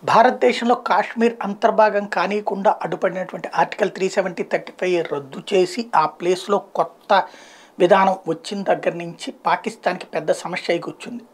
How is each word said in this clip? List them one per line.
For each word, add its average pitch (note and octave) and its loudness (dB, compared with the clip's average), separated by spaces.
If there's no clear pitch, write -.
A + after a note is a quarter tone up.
భారతదేశంలో A#3 4
కాశ్మీర్ A3+ 0
అంతర్భాగం G3+ 2
కానీయకుండా G3 0
అడ్డుపడినటువంటి F3+ -6
ఆర్టికల్ F3+ 0
త్రీ F#3+ -2
సెవెంటీ F#3 -2
థర్టీ D#3+ -4
ఫైవ్ F#3 0
ఏ - 0
రద్దు C#3 -8
చేసి F#3 2
ఆ D#3+ 4
ప్లేస్లో F#3 0
కొత్త - -2
విధానం F#3+ 6
వచ్చిన G3+ -6
దగ్గర E3 0
నుంచి E3+ -12
పాకిస్తాన్కి F3 -2
పెద్ద D#3+ -2
సమస్య E3 -2
అయి E3 0
కూర్చుంది. B2 -12